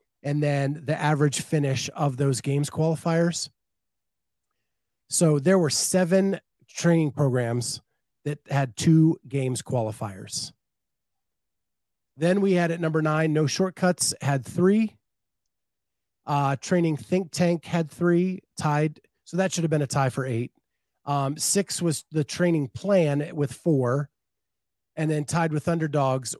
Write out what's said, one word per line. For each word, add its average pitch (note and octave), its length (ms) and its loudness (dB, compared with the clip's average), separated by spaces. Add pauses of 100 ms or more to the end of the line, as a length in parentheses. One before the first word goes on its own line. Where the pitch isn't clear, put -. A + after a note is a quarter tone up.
(220)
And C#3+ 180 -2
then C#3+ 440 -2
the D3+ 160 -4
average D3 400 2
finish C#3 540 -2
of C#3+ 220 -2
those C#3 240 0
games C#3+ 300 -2
qualifiers. E3 800 -2 (1600)
So D#3 320 2
there F#3 180 4
were D#3 120 2
seven F#3+ 720 0 (280)
training E3 440 2
programs A#2+ 680 -2 (440)
that D3 140 -6 (100)
had C3+ 280 -2
two D#3+ 500 4
games C3 360 -4
qualifiers. G#2+ 920 -6 (1600)
Then F3+ 240 2
we G3 120 4
had F3 180 2
at E3+ 100 -4
number D#3+ 220 0
nine, D#3 300 2
No D#3 140 4
Shortcuts - 720 0
had C3+ 240 0
three. G3+ 520 2 (1300)
Uh, C#3 300 0
Training E3+ 400 0
Think F3+ 360 -4
Tank F3 320 0
had E3+ 260 -2
three, F3 520 0 (140)
tied. D3+ 440 0 (240)
So - 120 -10
that F#3+ 160 0
should E3 120 -2
have D#3+ 60 -2
been D3+ 120 0
a C3+ 40 -2
tie C3+ 240 0
for C3 140 -4
eight. B2 280 -4 (520)
Um, C#3 320 -2
six - 440 -2
was E3 300 -2
the D#3 140 0
Training E3 500 0
Plan D#3+ 580 0
with D3 200 -4
four, C#3 580 0 (880)
and D#3 120 -2
then D3+ 160 -2
tied D#3+ 280 0
with D3+ 160 -2
Underdogs C#3 720 -2